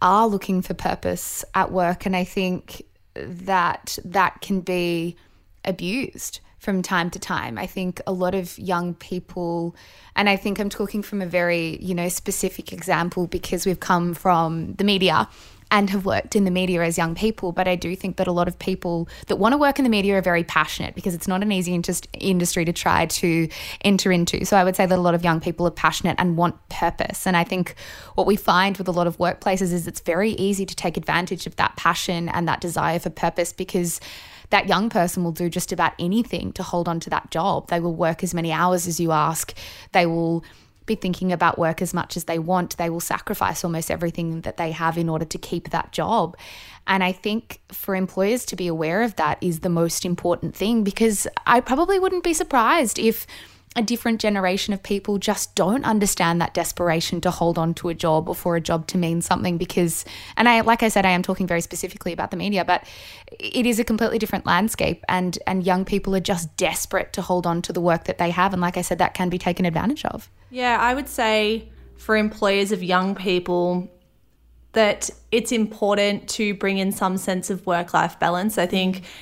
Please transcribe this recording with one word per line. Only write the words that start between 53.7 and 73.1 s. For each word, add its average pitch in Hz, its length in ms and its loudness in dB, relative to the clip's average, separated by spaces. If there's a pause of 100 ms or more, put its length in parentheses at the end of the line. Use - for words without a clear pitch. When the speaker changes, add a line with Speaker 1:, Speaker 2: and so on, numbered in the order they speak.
Speaker 1:
a 240 40 2
different 226 400 0
generation 196 520 0
of 196 80 -6
people 202 360 -2
just - 360 -2
don't 202 300 2
understand 190 560 2
that - 140 -2
desperation 170 640 0
to 180 100 0
hold 170 280 0
on 165 160 2
to 175 160 -4
a 165 40 0
job 165 360 2
or 175 40 -2
for 170 220 -2
a 170 60 0
job 165 260 -2
to - 100 -2
mean 170 240 0
something, 180 360 0
because, 175 480 0 (320)
and 226 100 4
I, 226 140 6
like 226 200 4
I 226 60 4
said, 196 180 4
I 190 40 4
am 180 120 2
talking 185 240 -2
very 170 140 0
specifically 180 540 -6
about 175 180 -6
the 180 60 -6
media, 185 260 0
but 180 240 0 (500)
it - 280 0
is 240 120 2
a 240 60 4
completely 226 340 0
different 208 280 -2
landscape, 175 640 0
and, 180 360 0
and 190 200 0
young 190 180 2
people 196 320 -2
are 185 60 0
just 175 340 -2
desperate - 580 -2
to 190 80 -6
hold 180 240 0
on 170 180 0
to 185 100 -6
the 175 80 -2
work 170 240 2
that - 120 -2
they 175 120 2
have. 185 240 2
And 180 80 0
like 180 160 0
I 180 40 -2
said, 180 180 -2
that - 140 2
can 180 140 0
be 175 100 -2
taken 180 280 0
advantage 175 400 0
of. - 240 -8 (220)
Speaker 2:
Yeah, 247 280 0
I 240 140 4
would 277 160 -4
say 220 580 0 (300)
for - 180 0
employers 202 560 2
of 185 100 0
young 185 320 2